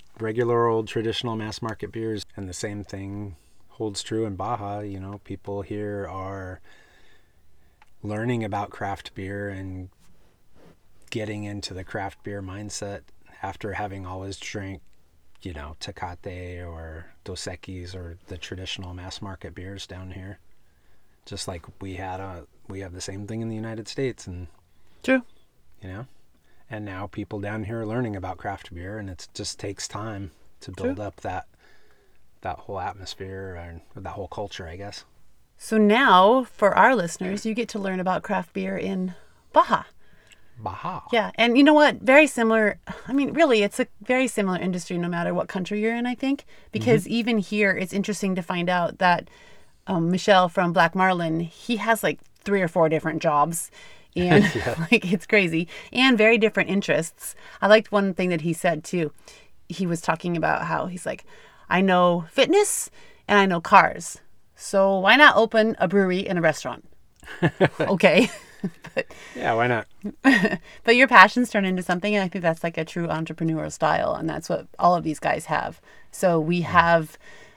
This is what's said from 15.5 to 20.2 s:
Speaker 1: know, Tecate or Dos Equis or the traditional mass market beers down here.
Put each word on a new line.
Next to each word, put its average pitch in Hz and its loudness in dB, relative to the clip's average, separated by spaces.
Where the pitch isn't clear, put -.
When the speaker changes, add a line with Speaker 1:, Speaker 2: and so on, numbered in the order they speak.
Speaker 1:
know, 76 -14
Tecate 90 -12
or 82 -14
Dos 92 -12
Equis 92 -12
or 87 -14
the 87 -12
traditional 92 -12
mass 90 -14
market 92 -14
beers 98 -14
down 92 -14
here. 95 -14